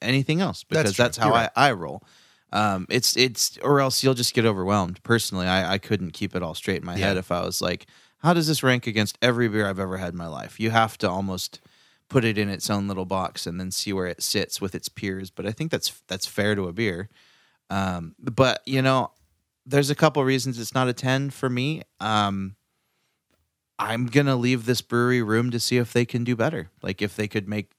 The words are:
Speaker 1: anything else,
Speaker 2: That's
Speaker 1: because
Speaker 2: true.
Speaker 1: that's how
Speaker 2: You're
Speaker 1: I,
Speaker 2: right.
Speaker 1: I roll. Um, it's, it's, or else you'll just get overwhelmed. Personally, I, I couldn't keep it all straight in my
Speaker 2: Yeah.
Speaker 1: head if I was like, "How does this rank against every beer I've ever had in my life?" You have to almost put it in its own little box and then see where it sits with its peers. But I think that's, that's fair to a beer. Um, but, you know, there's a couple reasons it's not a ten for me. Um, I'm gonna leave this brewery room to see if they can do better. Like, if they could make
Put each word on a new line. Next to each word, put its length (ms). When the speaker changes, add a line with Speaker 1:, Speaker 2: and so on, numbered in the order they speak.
Speaker 1:
anything 380
else, 280
Speaker 2:
That's 220
Speaker 1:
because 60
Speaker 2:
true. 80
Speaker 1:
that's 120
how 120
Speaker 2:
You're 80
Speaker 1:
I, 60
Speaker 2:
right. 120
Speaker 1:
I 180
roll. 300
Um, 380
it's, 260
it's, 460
or 180
else 220
you'll 120
just 200
get 100
overwhelmed. 600
Personally, 420
I, 280
I 40
couldn't 320
keep 240
it 80
all 120
straight 260
in 40
my 120
Speaker 2:
Yeah. 100
Speaker 1:
head 100
if 140
I 140
was 180
like, 240
"How 160
does 140
this 160
rank 240
against 340
every 260
beer 200
I've 100
ever 200
had 160
in 40
my 80
life?" 320
You 120
have 280
to 100
almost 520
put 140
it 120
in 120
its 200
own 200
little 160
box 420
and 140
then 100
see 220
where 160
it 120
sits 400
with 140
its 140
peers. 420
But 160
I 60
think 180
that's, 380
that's 180
fair 300
to 100
a 60
beer. 360
Um, 480
but, 480
you 160
know, 300
there's 260
a 40
couple 300
reasons 340
it's 160
not 140
a 40
ten 380
for 180
me. 340
Um, 560
I'm 280
gonna 280
leave 320
this 160
brewery 400
room 300
to 80
see 160
if 160
they 120
can 200
do 100
better. 360
Like, 180
if 140
they 140
could 200
make 300